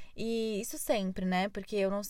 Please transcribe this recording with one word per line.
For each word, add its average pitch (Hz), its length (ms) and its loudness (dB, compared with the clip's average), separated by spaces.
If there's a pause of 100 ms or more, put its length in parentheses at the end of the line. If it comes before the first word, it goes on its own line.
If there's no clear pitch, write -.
(160)
E 220 460 0
isso 302 160 -6
sempre, 190 480 2
né? 185 240 2
Porque 202 260 -6
eu 196 140 4
não, 202 200 0